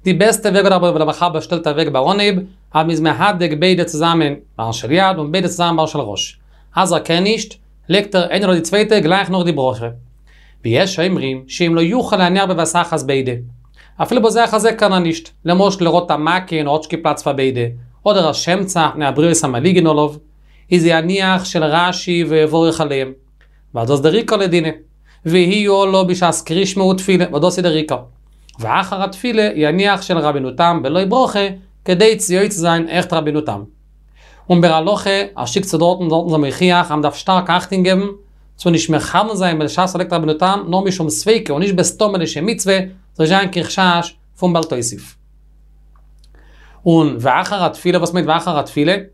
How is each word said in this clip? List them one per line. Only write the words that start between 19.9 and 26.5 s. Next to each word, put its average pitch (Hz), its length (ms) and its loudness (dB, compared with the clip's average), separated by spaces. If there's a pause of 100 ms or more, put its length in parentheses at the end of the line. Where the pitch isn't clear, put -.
איז 175 160 4
ער 165 120 4
יניח 185 460 0
של 170 200 -2
רש"י 175 640 0
ויברך 160 520 2
עליהם. 135 320 -4 (600)
ודאס 123 260 0
דער 156 120 4
ריקה 220 240 0
לדינא. 175 320 0 (580)
ויהי 185 400 2
לו 190 400 2
בשעת 180 280 0 (100)
קריאת 185 220 0